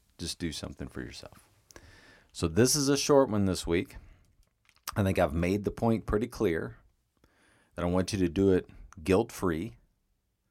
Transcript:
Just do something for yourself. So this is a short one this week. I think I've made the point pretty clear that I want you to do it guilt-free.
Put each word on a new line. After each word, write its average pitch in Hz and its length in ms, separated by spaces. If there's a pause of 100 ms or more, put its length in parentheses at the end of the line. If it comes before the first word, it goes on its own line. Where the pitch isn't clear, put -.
(180)
Just 85 200
do 82 140
something - 340
for - 140
yourself. - 480 (800)
So - 160
this 110 300
is 139 120
a 143 80
short 139 320
one 104 180
this 92 200
week. 85 300 (960)
I 107 80
think 95 160
I've 82 160
made 90 300
the 101 80
point 113 340
pretty 110 220
clear 107 480 (1000)
that 85 100
I 87 40
want 90 240
you 101 80
to 90 80
do 95 240
it 90 160 (340)
guilt-free. 92 720 (760)